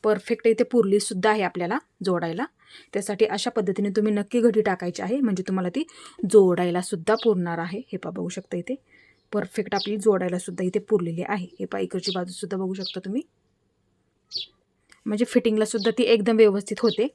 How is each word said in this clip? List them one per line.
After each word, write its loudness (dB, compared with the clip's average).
परफेक्ट 0
इथे 4
पुरली 4
सुद्धा -2
आहे 0
आपल्याला -2
जोडायला. -2
त्यासाठी 0
अशा -2
पद्धतीने -2
तुम्ही 2
नक्की 0
घडी 4
टाकायची -2
आहे, -2
म्हणजे 0
तुम्हाला -2
ती -4
जोडायला 6
सुद्धा -2
पुरणार 0
आहे. -6
हे -10
पहा, -8
बघू -6
शकता -10
इथे -6
परफेक्ट -4
आपली -4
जोडायला 0
सुद्धा -6
इथे -2
पुरलेली -2
आहे. -6
हे -6
पहा, -6
इकडची -4
बाजू -6
सुद्धा -8
बघू -4
शकता -10
तुम्ही, -4
म्हणजे 0
फिटिंगला 2
सुद्धा 0
ती 0
एकदम 4
व्यवस्थित 4
होते. 2